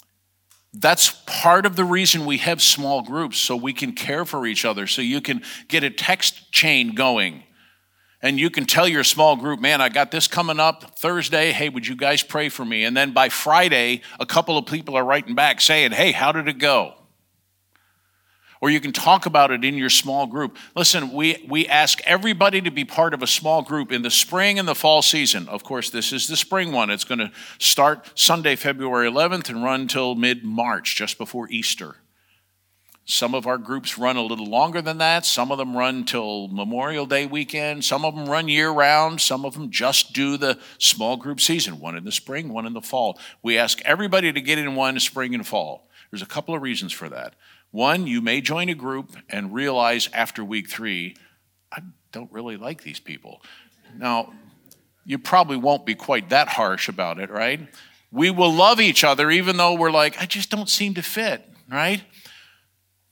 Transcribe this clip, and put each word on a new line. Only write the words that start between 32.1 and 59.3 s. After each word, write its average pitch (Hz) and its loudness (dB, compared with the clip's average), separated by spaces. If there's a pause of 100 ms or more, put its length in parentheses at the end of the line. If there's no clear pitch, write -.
Some 123 -2
of 120 -6
our 127 -2
groups 127 -8
run 127 0
a 117 -2
little 110 -6
longer 160 0
than 160 -6
that. 165 2
Some 127 0
of 139 -2
them 127 -6
run 127 -2
till 104 -4
Memorial 123 -4
Day 139 -2
weekend. 147 -6
Some 147 -2
of 156 -2
them 151 -8
run 156 -2
year-round. 151 4
Some 135 -2
of 131 -8
them 147 -10
just 127 0
do 139 -2
the 135 -2 (200)
small 117 0
group 135 -10
season, 107 -2
one 82 -10
in 85 -10
the 107 -10
spring, 143 -8
one 113 -8
in 117 -10
the 110 -12
fall. 117 -6 (240)
We 117 2
ask 117 0
everybody 180 2
to 139 -6
get 151 0
in 143 -4
one 131 -2
spring 127 -4
and 110 -8
fall. 78 -8 (220)
There's 98 -12
a - -12
couple 160 -8
of 139 -8
reasons 101 -6
for - -12
that. 62 -14 (340)
One, 151 2
you 120 -2
may 120 0
join 165 -4
a 170 -4
group 135 -10 (140)
and 101 -8
realize 120 0
after 117 -4
week 101 -8
three, 92 -8 (560)
"I 165 -14 (300)
don't 120 -16
really 110 -12
like 139 -12
these 76 -16
people." - -18 (520)
Now, 117 -4 (720)
you 135 -6
probably 156 2
won't 139 0
be 110 -2
quite 104 -4
that 139 4
harsh 95 -2
about 90 -6
it, 95 -8
right? 127 -4 (440)
We 160 2
will 175 4
love 208 8
each 196 2
other 147 4
even 180 2